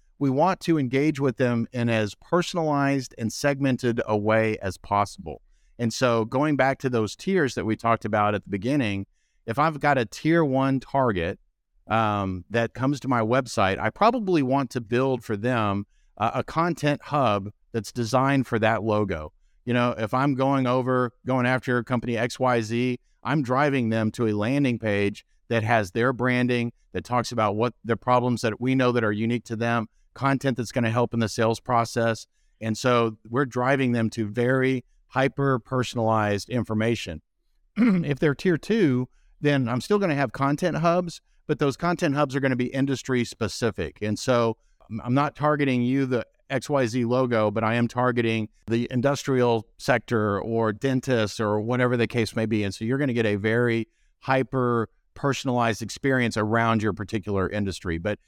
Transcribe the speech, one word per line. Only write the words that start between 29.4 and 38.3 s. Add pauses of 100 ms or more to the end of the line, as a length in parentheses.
to
them, (260)
content
that's
gonna
help
in
the
sales
process. (340)
And
so (100)
we're
driving
them
to
very (220)
hyper-personalized
information. (300)
<clears throat>
If
they're